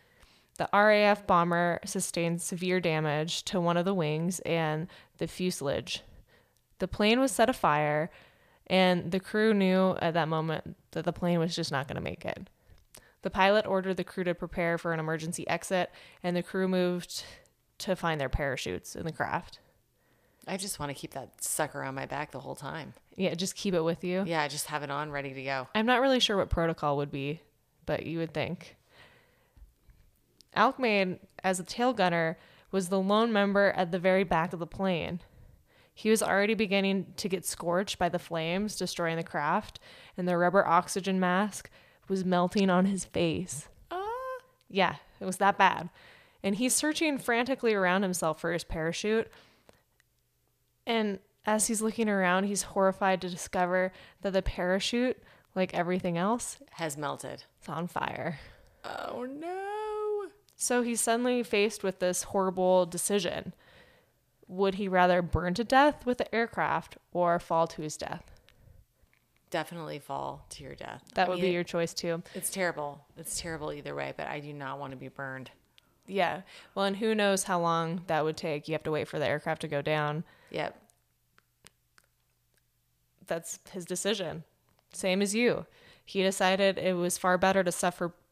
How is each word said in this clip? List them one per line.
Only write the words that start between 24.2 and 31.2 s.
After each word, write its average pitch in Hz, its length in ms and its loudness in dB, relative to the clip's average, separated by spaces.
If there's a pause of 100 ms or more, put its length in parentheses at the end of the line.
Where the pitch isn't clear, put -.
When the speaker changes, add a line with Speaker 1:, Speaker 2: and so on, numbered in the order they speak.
Speaker 2:
Yeah, 156 220 0
just 143 180 -6
have 151 160 -4
it 143 80 -6
on, 147 220 -4
ready 139 220 -6
to 135 100 -10
go. 135 320 -4
Speaker 1:
I'm 220 100 2
not 247 140 4
really 262 180 4
sure 214 180 2
what - 140 2
protocol 165 460 0
would 143 160 -2
be, 143 300 -6 (440)
but - 200 -2
you 160 120 -6
would 160 160 -6
think. 156 400 -4 (1800)
Alcmaid, 214 600 2 (240)